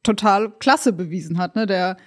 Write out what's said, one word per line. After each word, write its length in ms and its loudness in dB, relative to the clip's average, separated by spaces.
total 560 2
klasse 340 2
bewiesen 460 -6
hat, 160 -4
ne, 100 0
der 420 0